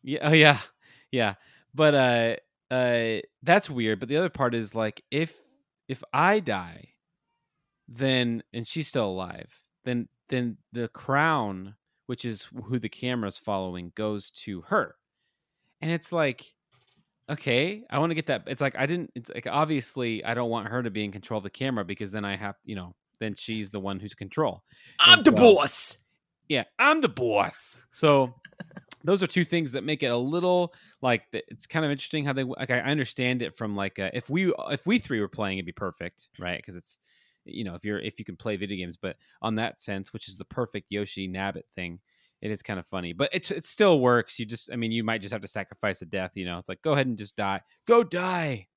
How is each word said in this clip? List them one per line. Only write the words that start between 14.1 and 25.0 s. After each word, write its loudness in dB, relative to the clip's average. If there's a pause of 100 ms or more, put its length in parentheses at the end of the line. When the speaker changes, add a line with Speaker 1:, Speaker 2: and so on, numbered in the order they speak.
Speaker 1:
to -12
her. -2 (840)
And -4
it's -4
like, -2 (720)
okay, -2
I -2
wanna 0
get -6
that. -2
It's -6
like, -2
I 0
didn't, -4
it's -14
like, -8
obviously, -2
I -2
don't -2
want -4
her -4
to -4
be -4
in -6
control -6
of -10
the -8
camera -4
because -8
then -6
I -4
have, -10
you -10
know, -12 (240)
then -6
she's -8
the -6
one -6
who's -14
control. -4 (360)
Speaker 2:
I'm 10